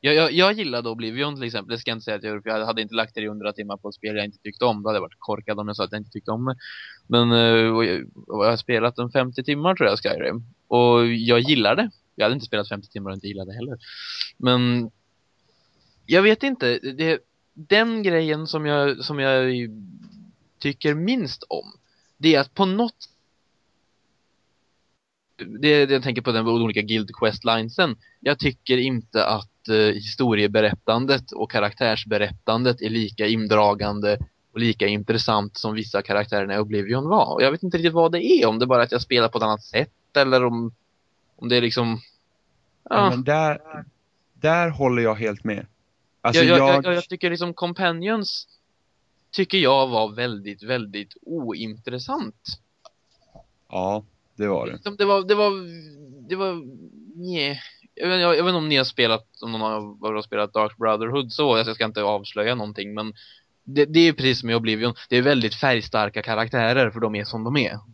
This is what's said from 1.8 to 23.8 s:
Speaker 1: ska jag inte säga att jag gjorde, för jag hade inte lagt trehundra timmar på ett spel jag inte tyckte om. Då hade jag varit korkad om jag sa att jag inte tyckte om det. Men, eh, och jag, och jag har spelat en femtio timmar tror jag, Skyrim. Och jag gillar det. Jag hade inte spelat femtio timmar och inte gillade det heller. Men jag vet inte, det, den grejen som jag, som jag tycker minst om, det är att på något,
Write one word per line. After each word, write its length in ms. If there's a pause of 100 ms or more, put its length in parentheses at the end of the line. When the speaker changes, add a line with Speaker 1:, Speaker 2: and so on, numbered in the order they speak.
Speaker 1:
ska 100
jag 60
inte 80
säga 120
att 60
jag 80
gjorde, 120
för 80
jag 160
hade 160
inte 120
lagt 200
trehundra 380
timmar 240
på 120
ett 60
spel 220
jag 80
inte 140
tyckte 260
om. 180
Då 60
hade 80
jag 60
varit 160
korkad 420
om 60
jag 100
sa 80
att 80
jag 80
inte 100
tyckte 200
om 140
det. 120 (500)
Men, 260
eh, 420
och 100
jag, 200 (240)
och 160
jag 60
har 60
spelat 420
en 120
femtio 320
timmar 320
tror 140
jag, 100
Skyrim. 460 (240)
Och 380
jag 340
gillar 360
det. 140 (240)
Jag 100
hade 100
inte 120
spelat 220
femtio 200
timmar 220
och 40
inte 140
gillade 220
det 60
heller. 220 (580)
Men 540 (1160)
jag 160
vet 200
inte, 360
det, 400 (360)
den 480
grejen 440
som 200
jag, 380
som 140
jag 340 (1040)
tycker 360
minst 540
om, 240 (440)
det 180
är 60
att 140
på 120
något, 420 (2250)